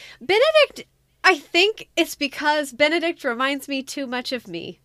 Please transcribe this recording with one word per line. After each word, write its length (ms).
Benedict, 640
I 140
think 580
it's 200
because 580
Benedict 500
reminds 460
me 140
too 220
much 280
of 160
me. 360